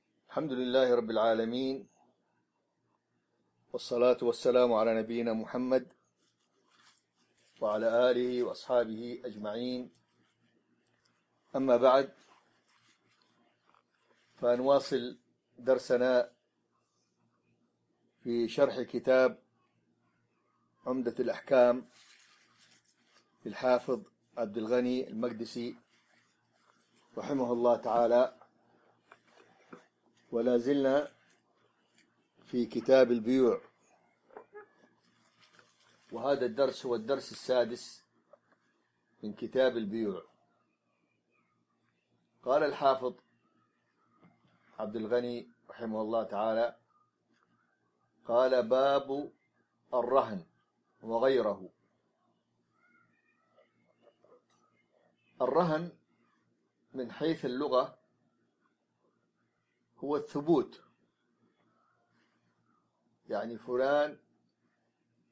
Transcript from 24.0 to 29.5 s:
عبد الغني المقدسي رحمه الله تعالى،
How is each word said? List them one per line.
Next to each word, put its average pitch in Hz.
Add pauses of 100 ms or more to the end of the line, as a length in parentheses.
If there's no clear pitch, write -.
عبد 110
الغني 123
المقدسي 117 (1400)
رحمه 123
الله 120
تعالى، 117 (1900)